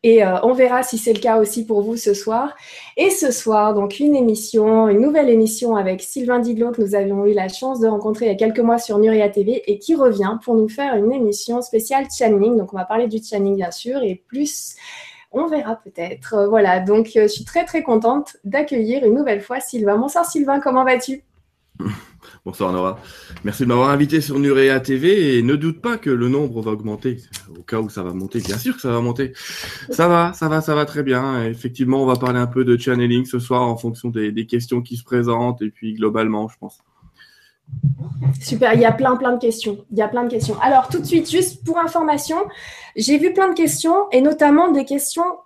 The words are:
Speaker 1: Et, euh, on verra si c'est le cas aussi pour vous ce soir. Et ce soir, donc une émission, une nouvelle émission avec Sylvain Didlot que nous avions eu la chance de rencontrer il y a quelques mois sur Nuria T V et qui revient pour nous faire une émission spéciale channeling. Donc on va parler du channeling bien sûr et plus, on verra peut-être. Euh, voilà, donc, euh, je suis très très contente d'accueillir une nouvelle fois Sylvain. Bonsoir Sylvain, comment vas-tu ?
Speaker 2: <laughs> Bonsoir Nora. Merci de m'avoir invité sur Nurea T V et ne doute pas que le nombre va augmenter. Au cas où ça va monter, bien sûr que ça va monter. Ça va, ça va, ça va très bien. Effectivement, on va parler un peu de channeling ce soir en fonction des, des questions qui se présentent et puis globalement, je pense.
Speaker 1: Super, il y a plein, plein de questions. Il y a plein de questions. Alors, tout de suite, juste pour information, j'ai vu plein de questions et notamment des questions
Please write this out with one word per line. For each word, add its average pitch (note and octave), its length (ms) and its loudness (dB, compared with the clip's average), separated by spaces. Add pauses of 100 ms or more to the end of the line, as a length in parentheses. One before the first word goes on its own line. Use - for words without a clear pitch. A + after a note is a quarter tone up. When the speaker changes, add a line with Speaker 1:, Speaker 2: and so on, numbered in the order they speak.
Speaker 1:
Et, A3+ 220 6
euh, F#3 200 2
on B3 100 4
verra B3+ 280 4
si A#3+ 160 -6
c'est A3+ 140 0
le G#3 80 2
cas A3+ 200 2
aussi A3 260 0
pour G#3 160 0
vous A3+ 160 -4
ce G#3 160 0
soir. A#3 420 -4 (400)
Et F4+ 140 2
ce D#4 220 0
soir, G#3+ 420 2
donc G3+ 260 -2
une D4 160 4
émission, A3 720 2
une G#3 140 4
nouvelle D4 280 4
émission A3+ 460 2
avec F#3+ 260 -2
Sylvain B3 380 -2
Didlot A#3 320 -2
que A#3 100 -2
nous G3+ 140 0
avions G3+ 300 0
eu G#3 80 4
la F#3+ 160 0
chance B3+ 320 -6
de A3+ 60 4
rencontrer A3 400 -2
il - 20 2
y - 20 2
a F#3+ 40 0
quelques A3 260 0
mois A#3 160 4
sur A3 200 -2
Nuria G#3+ 300 4
T G3+ 160 0
V A#3 240 0
et G3+ 120 -2
qui - 140 -2
revient A3+ 480 2
pour A#3+ 140 0
nous A3 140 2
faire C#4 260 -4
une G#3 160 2
émission A#3+ 500 -2
spéciale B3 440 -2 (120)
channeling. A3 380 2
Donc G3 180 -2
on G3 40 -8
va F3+ 80 -6
parler A3+ 220 -2
du A3 140 -6
channeling G3+ 360 -2
bien F3+ 140 -4
sûr C4 320 -6
et F#3 220 -6
plus, - 500 -8 (580)
on D4+ 140 -2
verra A#3+ 280 -4
peut-être. F3 580 -12
Euh, G3+ 140 2
voilà, G3 320 4
donc, G#3+ 380 2
euh, G#3+ 60 6
je G#3 40 6
suis - 160 -2
très F4 220 -2
très D#4+ 180 -4
contente A#3+ 640 0
d'accueillir C4 580 -2
une A3+ 120 6
nouvelle B3 260 0
fois B3 180 -8
Sylvain. G#3+ 380 -2
Bonsoir E4+ 260 0
Sylvain, C#4+ 380 0
comment C4 240 2
vas-tu ? B3+ 380 -2 (560)
Speaker 2:
<laughs> E2+ 40 -8 (640)
Bonsoir F#2 260 -4
Nora. F#2 280 -2 (440)
Merci G#2 200 -4
de B2 40 0
m'avoir B2 220 2
invité C#3+ 320 2
sur C#3+ 160 -4
Nurea C3+ 420 4
T C3 160 -2
V D3+ 420 2
et A#2+ 40 4
ne C3 140 2
doute D#3+ 260 -4
pas A#3+ 160 -4
que D3 120 -4
le B2 200 0
nombre C3 320 -2
va G#2+ 100 -4
augmenter. G#2+ 460 -6 (400)
Au F2+ 60 -20
cas A2+ 160 -4
où A2 100 -6
ça G2 140 -10
va F2+ 80 -8
monter, F#2+ 280 -6
bien F#2+ 180 -6
sûr B3 180 -6
que - 60 -18
ça B2+ 100 -2
va A#2 100 0
monter. B2+ 320 -4 (560)
Ça E3 180 0
va, E3+ 260 2
ça D#3+ 140 -4
va, D#3 140 0
ça D#3 140 -2
va D3 100 0
très D3 180 -6
bien. C3 420 -2
Effectivement, B2 560 -2
on C3 40 2
va B2+ 100 2
parler B2 240 -2
un B2 80 0
peu B2+ 160 0
de A#2+ 140 4
channeling A#2+ 480 0
ce B2+ 140 -4
soir B2 240 0
en A#2+ 120 0
fonction A#2 340 -8
des, G#2+ 220 -4
des A2 140 -6
questions A#2+ 360 -2
qui A#2+ 160 -10
se A#2+ 60 -14
présentent A#2+ 580 -2
et G#2+ 80 -4
puis A2 240 -10
globalement, A2 540 -2
je - 120 -16
pense. - 200 -18 (1600)
Speaker 1:
Super, A3+ 320 0
il A#3 80 4
y A#3 40 6
a A3+ 60 4
plein, B3+ 240 0
plein B3 180 -2
de A#3+ 60 -4
questions. A3 520 -4
Il G3 60 -4
y A3 40 0
a G#3 60 0
plein B3 160 -4
de A#3+ 60 -4
questions. A3 320 -4
Alors, B3+ 280 4
tout - 100 -4
de D3 60 -6
suite, E4 240 0
juste - 360 -2
pour E4 140 -2
information, D#4+ 580 -2 (580)
j'ai B3 220 2
vu E4+ 160 2
plein F#4+ 160 2
de E4 60 -2
questions E4+ 560 0
et B3+ 100 4
notamment D4+ 500 4
des C#4 140 0
questions C#4+ 400 -4 (200)